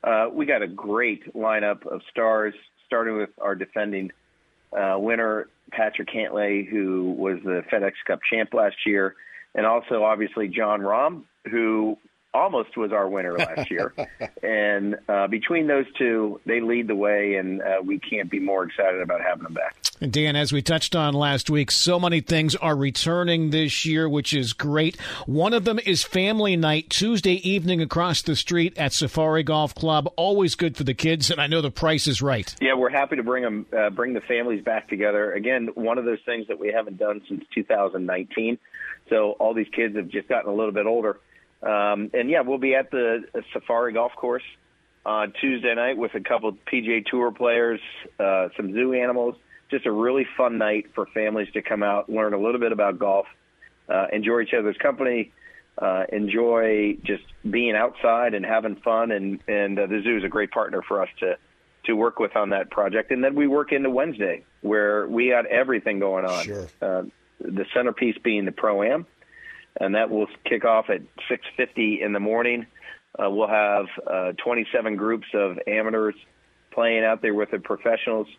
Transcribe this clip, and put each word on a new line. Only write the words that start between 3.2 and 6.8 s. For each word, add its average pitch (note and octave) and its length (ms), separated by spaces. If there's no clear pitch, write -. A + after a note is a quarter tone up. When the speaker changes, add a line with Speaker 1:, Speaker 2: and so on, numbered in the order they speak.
Speaker 1:
our G2+ 140
defending, G2 580
uh, G2 260
winner, A2 500
Patrick A2 380
Cantlay, G2+ 580
who F#2 520